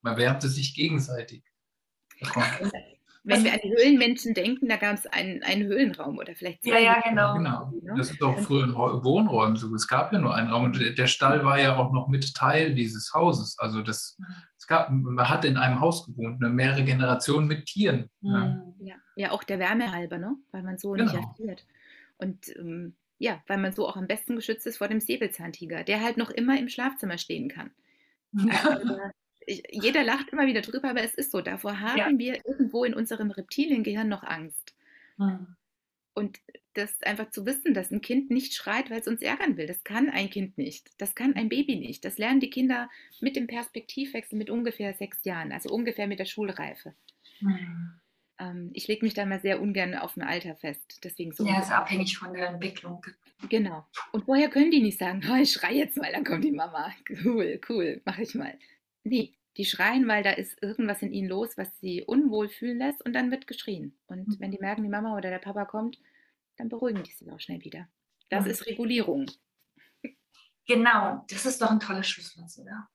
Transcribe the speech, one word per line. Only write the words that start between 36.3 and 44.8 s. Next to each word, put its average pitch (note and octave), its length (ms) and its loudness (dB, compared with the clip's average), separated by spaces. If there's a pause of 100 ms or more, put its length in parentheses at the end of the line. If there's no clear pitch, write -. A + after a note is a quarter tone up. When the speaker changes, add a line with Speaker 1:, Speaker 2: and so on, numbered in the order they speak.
Speaker 2:
das G#3 280 -6
einfach G#3 260 -4
zu G3 160 -10
wissen, C#4 280 0
dass F#3 180 -2
ein G3+ 80 -2
Kind C4+ 320 0
nicht B3+ 220 0
schreit, B3 360 -4
weil A3+ 120 -6
es - 80 -6
uns A3+ 120 -2
ärgern C4+ 360 0
will, D#3 100 -6
das F3+ 160 -10
kann A#3+ 260 0
ein G3 200 -2
Kind G3 280 -6
nicht. - 400 -8
Das G3+ 160 -6
kann C4+ 220 0
ein A3+ 140 -2
Baby C4+ 260 0
nicht. D#3 300 -10
Das F#3+ 120 -8
lernen A#3+ 220 4
die C4 100 0
Kinder B3+ 400 0 (300)
mit C4+ 160 -2
dem B3 120 -2
Perspektivwechsel A#3 880 -8
mit G#3 120 -6
ungefähr A3+ 440 -4